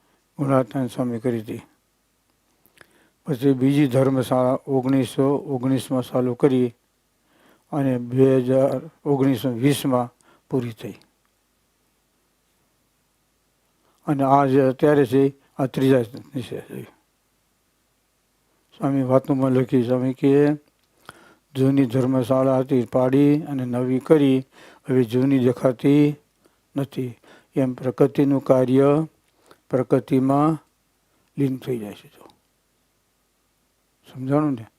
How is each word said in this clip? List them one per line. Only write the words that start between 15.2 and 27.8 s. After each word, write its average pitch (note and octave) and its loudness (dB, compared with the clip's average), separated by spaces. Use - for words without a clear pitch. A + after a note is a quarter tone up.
આ C#3 -2
ત્રીજા C3+ 2
નિશે - -10
છે. - -16
સ્વામી C#3 -2
વાતોમાં C3 0
લખી, B2+ 2
સ્વામી B2+ -2
કહે, C#3+ 2
જૂની C3+ 2
ધર્મશાળા C3 0
હતી C3 0
પાડી C#3 2
અને C3+ -8
નવી B2+ -2
કરી, C#3 4
હવે B2+ 4
જૂની B2+ 0
દેખાતી C#3+ 2
નથી. C3 -8
એમ C3 -2
પ્રકૃતિનું C#3 0